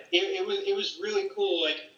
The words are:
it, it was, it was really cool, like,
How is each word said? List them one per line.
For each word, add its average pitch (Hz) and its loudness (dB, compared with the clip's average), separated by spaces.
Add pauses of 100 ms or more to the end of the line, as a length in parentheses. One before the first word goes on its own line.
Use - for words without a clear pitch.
(120)
it, 190 2
it 381 -4
was, 392 0
it 392 2
was 392 -4
really 196 0
cool, 185 2
like, 151 0 (160)